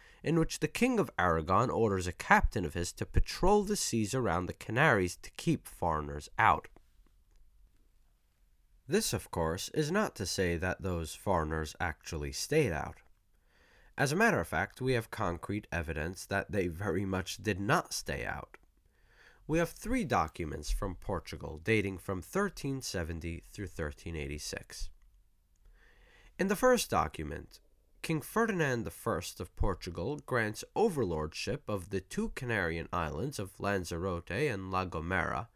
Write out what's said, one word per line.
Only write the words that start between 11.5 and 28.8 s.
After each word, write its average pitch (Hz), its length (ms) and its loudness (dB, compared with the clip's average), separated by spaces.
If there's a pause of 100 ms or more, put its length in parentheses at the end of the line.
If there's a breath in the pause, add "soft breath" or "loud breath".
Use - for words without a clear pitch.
actually 76 540 -4
stayed 143 400 2
out. 73 300 -6 (960 soft breath)
As 139 140 2
a 165 40 0
matter 196 240 4
of - 80 -2
fact, 87 320 -2
we 127 140 2
have 113 160 0
concrete 98 600 -2
evidence 82 540 -4
that - 280 -2
they 92 160 0
very 92 360 0
much 95 380 -4
did 98 180 -2
not 139 320 2
stay - 320 -4
out. - 320 -8 (920 soft breath)
We 156 120 2
have 165 120 2
three 240 340 -2
documents 82 640 0
from 95 240 0
Portugal 82 680 -6
dating 98 360 2
from 92 240 -6
thirteen 143 580 -4
seventy 82 600 -6 (100)
through 101 140 -8
thirteen 80 500 -6
eighty-six. - 720 -6 (1500 soft breath)
In 190 100 2
the 202 60 2
first 254 360 4
document, 78 720 -2 (420)
King 156 180 -2
Ferdinand 160 640 0